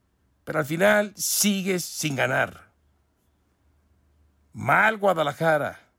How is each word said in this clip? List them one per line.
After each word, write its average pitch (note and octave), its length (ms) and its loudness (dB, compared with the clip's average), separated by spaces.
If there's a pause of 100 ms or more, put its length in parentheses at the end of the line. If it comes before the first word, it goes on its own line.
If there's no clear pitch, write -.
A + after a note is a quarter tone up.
(460)
Pero D#3 140 -4
al D3+ 60 -2
final G3+ 500 2
sigues F#3+ 680 -2
sin D3+ 300 -6
ganar. B2 560 -2 (1800)
Mal F3+ 440 2
Guadalajara. D#3 840 0 (200)